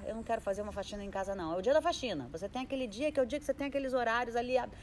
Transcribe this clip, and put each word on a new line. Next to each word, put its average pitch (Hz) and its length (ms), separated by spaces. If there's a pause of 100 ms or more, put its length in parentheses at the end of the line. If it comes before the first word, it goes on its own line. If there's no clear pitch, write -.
eu - 80
não 226 80
quero 226 200
fazer 196 200
uma 208 100
faxina 202 320
em 202 60
casa, 190 240
não." 170 200
É 175 40
o 190 40
dia 233 120
da 311 80
faxina. 226 500
Você 165 160
tem 247 140
aquele 262 240
dia 233 260
que 294 80
é 262 40
o - 20
dia 233 140
que - 60
você 269 80
tem 277 140
aqueles 269 260
horários 240 420
ali 247 220
a-, 247 120 (140)